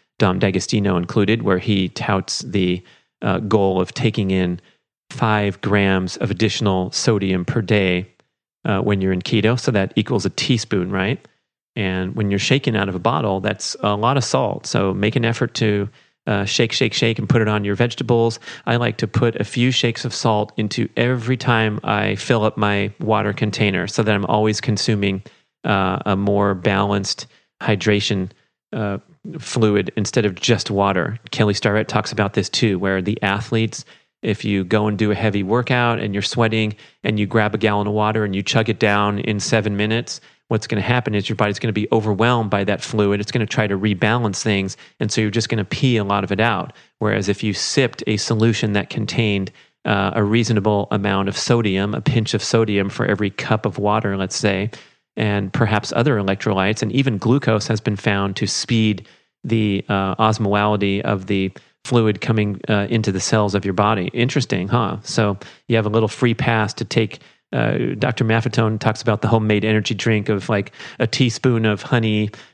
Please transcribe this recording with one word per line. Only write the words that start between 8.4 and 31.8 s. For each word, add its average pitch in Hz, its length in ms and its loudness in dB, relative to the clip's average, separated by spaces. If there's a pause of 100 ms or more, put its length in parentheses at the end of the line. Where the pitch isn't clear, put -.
uh, 98 160 0
when 95 220 0
you're 95 100 2
in 90 100 -2
keto. 113 380 2
So - 120 -2
that 98 240 0
equals 101 300 0
a 92 40 -2
teaspoon, 98 640 -2
right? 98 280 -2 (560)
And 92 400 -2
when 104 140 0
you're 98 100 0
shaking 135 360 0
out 101 140 0
of 92 60 -4
a 90 40 -6
bottle, 110 400 0
that's 101 420 -4
a 104 140 0
lot 120 220 2
of 131 60 2
salt. 117 420 -2
So 98 280 0
make 101 220 0
an 117 100 0
effort 117 300 -2
to, 104 340 0 (380)
uh, 101 180 0
shake, 113 260 0
shake, - 220 0
shake, 113 240 0
and 101 120 0
put 117 120 4
it 107 60 2
on 107 160 0
your 101 120 0
vegetables. 117 640 0 (260)
I 117 100 2
like 117 220 0
to 110 100 0
put - 320 2
a 107 40 -2
few 120 280 0
shakes 117 340 0
of 117 80 -6
salt 107 440 0
into 107 400 -2
every 123 400 0
time 110 460 2
I 104 320 0
fill 110 280 0
up - 140 0
my 104 420 0
water 104 340 0
container 101 540 0
so 110 160 0
that 107 100 2
I'm 98 120 0
always 107 360 2
consuming, 101 600 0 (400)
uh, 98 420 0
a 104 100 2
more 101 380 2
balanced 98 720 -2 (340)
hydration, 101 680 0 (440)
uh, 101 240 -4 (420)
fluid 104 560 0
instead 107 300 0
of 95 100 -2
just - 360 0
water. 98 480 0 (100)
Kelly 104 240 2
Starrett 107 340 0